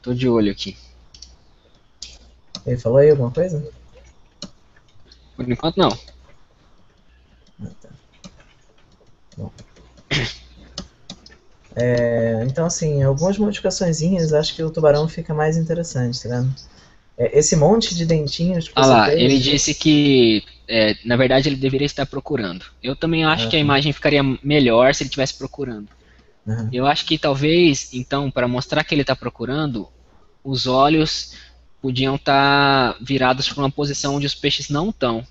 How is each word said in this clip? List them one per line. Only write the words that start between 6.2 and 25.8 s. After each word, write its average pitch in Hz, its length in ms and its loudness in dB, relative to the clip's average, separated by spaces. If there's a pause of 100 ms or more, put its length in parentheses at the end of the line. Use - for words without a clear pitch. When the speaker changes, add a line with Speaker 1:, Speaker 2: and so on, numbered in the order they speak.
Speaker 2:
Ah, - 40 -14 (120)
tá. - 80 -20 (1500)
Bom. 104 140 -14 (2250)
É, 117 720 0
então, 160 200 -2
assim, 151 360 -2
algumas 156 360 0
modificaçõezinhas, 175 920 0
acho 151 220 0
que 165 80 -6
o 160 80 -4
tubarão 156 380 4
fica 165 240 -8
mais 156 240 0
interessante, 160 680 -4
tá 110 60 -10 (120)
vendo? 131 140 -2 (600)
É, 123 220 2
esse 151 180 2
monte 185 380 2
de 170 100 -2
dentinhos 165 640 -2
que - 80 -20
Speaker 1:
Ah 135 60 4
Speaker 2:
você 135 80 6
Speaker 1:
lá, 113 160 6
Speaker 2:
fez - 140 2
Speaker 1:
ele 135 180 4
disse 139 360 0
que, 139 680 4 (260)
é, 107 260 2 (100)
na 120 120 0
verdade, 131 320 4
ele 139 80 -4
deveria 135 300 -2
estar 143 180 -6
procurando. 113 600 -8 (180)
Eu 131 120 -6
também 160 300 -2
acho 156 220 0
Speaker 2:
Ah, 113 40 -4
Speaker 1:
que 170 60 0
a - 20 2
Speaker 2:
tá. 147 60 0
Speaker 1:
imagem 143 280 2
ficaria 143 300 0 (200)
melhor 135 520 4
se - 80 -6
ele 131 80 -6
tivesse 135 240 -4
procurando. 120 540 -12 (580)